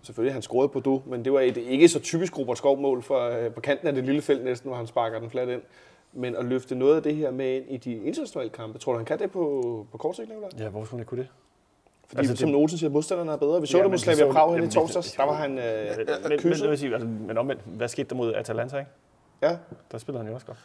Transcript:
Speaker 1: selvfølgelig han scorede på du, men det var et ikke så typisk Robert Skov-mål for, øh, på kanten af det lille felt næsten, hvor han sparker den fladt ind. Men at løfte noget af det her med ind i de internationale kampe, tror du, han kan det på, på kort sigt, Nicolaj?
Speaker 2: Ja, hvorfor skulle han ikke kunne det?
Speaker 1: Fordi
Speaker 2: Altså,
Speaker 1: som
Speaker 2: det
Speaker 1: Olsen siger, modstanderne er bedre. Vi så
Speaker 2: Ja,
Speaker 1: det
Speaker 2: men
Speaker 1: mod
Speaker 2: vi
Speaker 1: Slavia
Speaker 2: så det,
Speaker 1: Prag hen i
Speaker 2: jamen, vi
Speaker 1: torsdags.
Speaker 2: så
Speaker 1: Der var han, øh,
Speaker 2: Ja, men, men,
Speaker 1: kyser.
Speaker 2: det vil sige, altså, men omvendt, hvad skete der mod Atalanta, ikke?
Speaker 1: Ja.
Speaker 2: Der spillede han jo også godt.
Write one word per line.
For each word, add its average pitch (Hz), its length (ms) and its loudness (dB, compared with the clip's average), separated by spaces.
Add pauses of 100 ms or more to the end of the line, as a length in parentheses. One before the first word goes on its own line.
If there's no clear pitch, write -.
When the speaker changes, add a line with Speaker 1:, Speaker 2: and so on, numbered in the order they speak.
Speaker 1:
selvfølgelig 117 300 -2
han 131 100 -6
scorede 131 260 2
på 135 120 -2
du, 135 260 2
men 123 180 -6
det 131 80 2
var 139 80 6
et 123 160 2
ikke 131 320 6
så 165 120 4
typisk 165 380 -4
Robert 123 200 -4
Skov-mål 139 440 2
for, 131 260 0
øh, 117 240 -2
på 113 80 -12
kanten 143 280 0
af 143 60 0
det 127 100 0
lille 143 180 2
felt 135 220 0
næsten, 127 240 -4
hvor 123 80 -6
han 120 100 -8
sparker 113 320 -2
den 113 120 -10
fladt 127 200 -4
ind. 123 120 -6 (500)
Men 127 240 -6
at 123 80 -4
løfte 127 300 -4
noget 135 220 6
af 156 60 0
det 151 140 0
her 151 140 -2
med 131 260 -2
ind 131 120 -6
i 135 80 -8
de 123 200 -8
internationale 143 540 -6
kampe, 113 280 -14
tror - 140 -2
du, 117 60 0
han 113 80 -6
kan 151 120 -2
det 196 120 -4
på, 131 600 -2
på 117 60 -16
kort 156 180 -4
sigt, 226 120 -12
Nicolaj? 214 300 -12
Speaker 2:
Ja, 107 100 -6
hvorfor 107 180 -10
skulle 120 120 -10
han - 40 -8
ikke 113 60 -14
kunne 123 120 -6
det? 131 80 -8 (840)
Speaker 1:
Fordi 139 120 0
Speaker 2:
Altså, 120 100 0
Speaker 1:
som 123 140 0
Speaker 2:
det 143 80 2
Speaker 1:
Olsen 156 200 2
siger, 160 120 0
modstanderne 156 420 0
er 147 40 -2
bedre. 147 240 2
Vi 147 60 -2
så 175 100 2
Speaker 2:
Ja, 185 60 8
Speaker 1:
det - 20 6
Speaker 2:
men 196 60 4
Speaker 1:
mod 185 80 0
Speaker 2:
vi - 40 -2
Speaker 1:
Slavia 165 180 4
Speaker 2:
så 147 60 10
det, 135 80 4
Speaker 1:
Prag 156 140 8
hen 170 40 4
i 170 40 2
Speaker 2:
jamen, 165 120 0
vi - 60 -4
Speaker 1:
torsdags. 170 320 2
Speaker 2:
så - 100 -12
Speaker 1:
Der 135 80 4
var 147 80 2
han, 143 260 -2
øh, 123 60 -4
Speaker 2:
Ja, 110 320 -2
men, 107 100 -4 (220)
men, 147 100 2
Speaker 1:
kyser. 160 240 2
Speaker 2:
det 151 80 2
vil 147 80 2
sige, 135 160 -2
altså, 117 140 -2
men 110 300 -4
omvendt, 135 260 -2
hvad 110 240 -6
skete 135 200 -4
der 127 60 -4
mod 120 200 -2
Atalanta, 117 440 -4
ikke? 139 120 -10 (520)
Speaker 1:
Ja. 160 140 2 (360)
Speaker 2:
Der 117 60 -10
spillede 131 260 -8
han 107 40 -8
jo 110 60 -8
også 127 120 -14
godt. - 180 -16